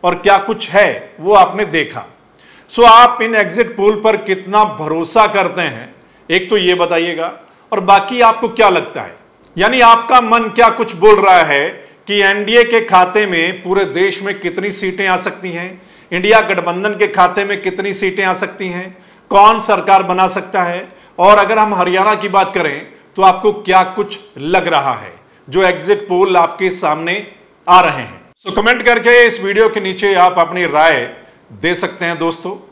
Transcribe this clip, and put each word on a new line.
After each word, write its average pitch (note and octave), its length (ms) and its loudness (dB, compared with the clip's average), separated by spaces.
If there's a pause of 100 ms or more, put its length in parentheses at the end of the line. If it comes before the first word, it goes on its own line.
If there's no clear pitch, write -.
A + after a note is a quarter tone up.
और F3 120 0
क्या G3 240 2
कुछ - 300 -8
है E3+ 500 -2
वो G3 140 0
आपने F#3+ 320 2
देखा। D3+ 380 -6 (680)
सो A#3 120 0
आप A#3 380 6
इन A3+ 120 -4
exit G#3 420 -2
pool G#3 240 0
पर A3 180 0
कितना G3 460 -2 (100)
भरोसा D#3+ 540 -2
करते F#3 340 -4
हैं, B2+ 320 -10 (340)
एक F3+ 220 -2
तो G#3+ 60 0
ये F3+ 180 2
बताइएगा, E3+ 580 -4 (400)
और G3 100 -4
बाकी G3 400 2
आपको A3+ 280 2
क्या A3+ 180 2
लगता D#3+ 340 -4
है, F2 140 -16 (400)
यानी A#3 260 0
आपका A#3 400 4
मन A3+ 280 0
क्या A#3 200 4
कुछ A3+ 260 -6
बोल G#3 200 6
रहा F#3 260 4
है D3 260 0 (400)
कि G3+ 140 -2
एनडीए G#3 420 2
के A#3 180 2
खाते F#3+ 440 2
में F#3 360 -4
पूरे G3 220 -2
देश F3+ 380 -4
में G3 180 -8
कितनी F3+ 320 -6
सीटें F#3+ 340 -6
आ F#3 120 2
सकती F#3 320 -10
हैं, F3+ 320 -12 (300)
India G3+ 300 2
Gandhmandan F#3 520 -4
के G3 140 0
खाते F#3 360 0
में G3+ 180 -6
कितनी F#3+ 320 -6
सीटें G3 300 -4
आ F#3 120 -2
सकती F#3+ 320 -10
हैं, F#3 280 -12 (340)
कौन G#3+ 320 4
सरकार G3 420 2
बना F#3 240 0
सकता F#3 340 -6
है, F3 260 -6 (300)
और G3+ 200 6
अगर G#3 200 0
हम G#3 160 0
हरियाणा F#3 400 0
की G3+ 160 -6
बात F#3+ 240 0
करें D#3 320 -4 (300)
तो F#3+ 60 0
आपको F#3+ 320 2
क्या C#4 280 0 (100)
कुछ - 260 -8 (200)
लग E3+ 300 -2
रहा C#3 260 -2
है G2+ 180 -14 (360)
जो E3 140 -2
exit G3 380 -2
pool F#3 360 0
आपके E3+ 360 -2
सामने F3 540 -6 (400)
आ F3+ 140 6
रहे C#3+ 220 0
हैं। - 200 -18 (160)
So F#3+ 160 -12
कमेंट A3+ 280 0
करके A#3+ 280 2 (160)
इस A3+ 160 -4
वीडियो G3+ 260 0
के G#3+ 120 -2
नीचे F#3+ 360 -2
आप F3+ 220 4
अपनी E3+ 280 -2
राय D3+ 340 2 (540)
दे E3 200 -4
सकते F3+ 300 -8
हैं E3+ 140 -6
दोस्तों E3 380 -6 (160)